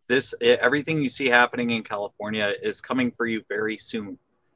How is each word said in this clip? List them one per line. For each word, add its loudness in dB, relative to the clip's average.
this, 0
e-, 6
everything 2
you 2
see -2
happening 4
in -2
California -4
is -6
coming -2
for -4
you -4
very -4
soon. -6